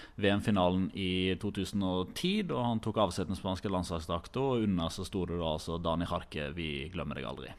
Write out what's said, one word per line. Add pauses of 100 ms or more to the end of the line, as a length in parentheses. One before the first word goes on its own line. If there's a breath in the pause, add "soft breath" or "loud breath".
(180 loud breath)
V
M-finalen
i
to
tusen
og
ti,
da
han
tok
av
seg
den
spanske
landslagsdrakten,
og
under
så
sto
det
da
altså:
"Dani
Harke,
vi
glemmer
deg
aldri.